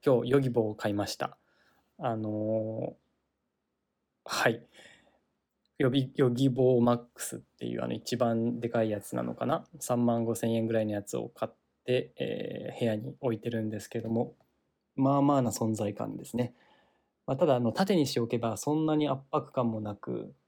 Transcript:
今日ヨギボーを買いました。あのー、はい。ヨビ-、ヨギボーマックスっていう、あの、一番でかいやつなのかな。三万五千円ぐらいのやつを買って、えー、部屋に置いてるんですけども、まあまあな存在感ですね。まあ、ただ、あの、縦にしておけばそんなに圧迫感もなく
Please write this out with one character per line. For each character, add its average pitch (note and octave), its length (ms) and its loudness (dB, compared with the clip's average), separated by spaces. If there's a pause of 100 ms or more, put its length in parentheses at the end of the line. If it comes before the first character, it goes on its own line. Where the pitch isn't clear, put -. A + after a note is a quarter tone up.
今 B2+ 180 6
日 B2+ 60 -4
ヨ C#3 100 6
ギ C3+ 100 2
ボ A#2+ 120 2
ー - 100 2
を G#2+ 40 -6
買 G#2 160 -2
い - 20 0
ま G2+ 140 0
し - 100 -8
た。 - 200 -6 (600)
あ B2+ 180 -2
の A2 800 -4 (1300)
ー、 - 40 -16
は - 200 2
い。 A2+ 160 -2 (1120)
ヨ C3+ 120 4
ビ-、 C3 260 0
ヨ C3+ 140 6
ギ C3 200 4
ボ B2+ 300 6
ー - 20 6
マ A#2+ 120 6
ッ A#2+ 40 2 (160)
ク - 80 -14
ス - 160 -8
っ - 20 -10
て - 260 -16
い A#1+ 120 -4
う、 B1 60 -4
あ B1 40 -4
の、 B1 60 -2
一 - 220 -6
番 A#2 460 0
で A#2 80 -4
か A#2 140 2
い A2 60 0
や G#2 120 -4
つ - 140 -10
な B2 80 -2
の A#2+ 120 -6
か B2 100 -6
な。 D3 200 -2 (140)
三 A#2+ 260 0
万 A#2 180 2
五 A2+ 120 0
千 A2+ 180 0
円 A2+ 140 0
ぐ A2+ 60 -2
ら A2 80 2
い A2 40 0
の G#2 80 -2
や G2+ 100 -2
つ - 140 -6
を A#2+ 120 -6
買 - 200 -8
っ - 20 -16 (320)
て、 B2+ 340 -2
え - 580 -6
ー、 - 40 -14
部 B2 60 0
屋 A2 100 2
に A2+ 240 -8
置 B2 140 0
い G#2+ 60 -4
て - 100 -6
る A2+ 120 -2
ん A2 80 -2
で G#2+ 100 -6
す - 100 -14
け A#2 100 -6
ど A2+ 100 -8
も、 A2+ 260 -2 (600)
ま C#3 220 4
あ C#3 40 4
ま C#3+ 160 4
あ C3+ 40 4
な A#2 100 2
存 A2 220 0
在 G#2 200 -2
感 G#2+ 220 -6
で - 100 -12
す - 120 -6
ね。 B2 160 -2 (760)
ま C#3 60 0
あ、 C3+ 40 -2
た E3+ 80 4
だ、 C#3 100 6
あ B2 40 2
の、 A#2 140 2
縦 G3 220 2
に D3 120 4
し - 60 -4
て A#2+ 80 0
お A2+ 60 0
け A#2+ 100 -2
ば A2+ 200 -2
そ - 160 -2
ん D#3 120 0
な D#3 100 2
に D3+ 140 2
圧 C#3 120 -2 (100)
迫 C#3+ 200 -2
感 A#2+ 180 0
も A2 120 -4
な G#2 140 -6
く A2 380 -8 (140)